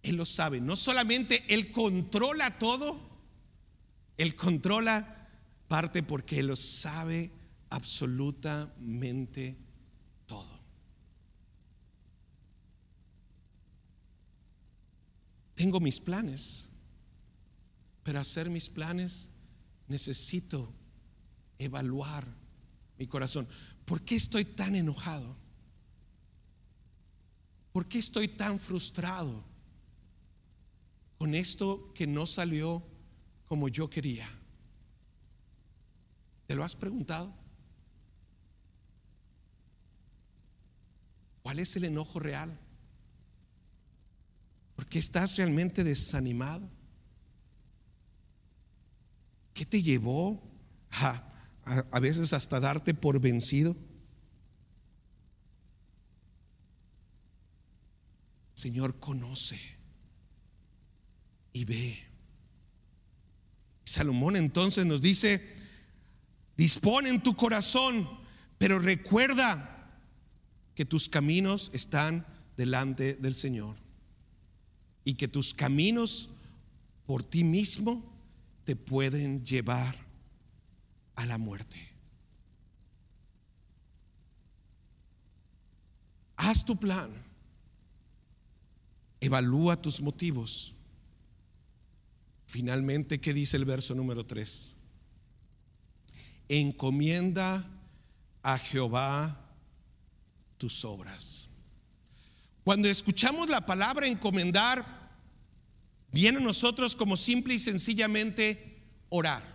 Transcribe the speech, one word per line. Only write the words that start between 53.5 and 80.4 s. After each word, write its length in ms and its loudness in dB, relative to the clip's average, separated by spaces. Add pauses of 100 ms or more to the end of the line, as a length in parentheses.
Señor, 440 -4
conoce 600 0 (1900)
y 120 -6
ve. 440 -8 (1800)
Salomón 520 4
entonces 500 4
nos 160 0
dice: 380 8 (1160)
"Dispón 500 8
en 160 2
tu 140 4
corazón, 720 4 (500)
pero 200 4
recuerda 880 2 (1080)
que 120 -4
tus 220 6
caminos 640 2
están 520 0 (300)
delante 580 -2
del 200 -6
Señor 420 -4 (1300)
y 100 -2
que 140 -4
tus 240 4
caminos 840 0 (720)
por 180 -6
ti 180 -2
mismo 640 2 (560)
te 120 -4
pueden 680 -4
llevar 500 -2 (1200)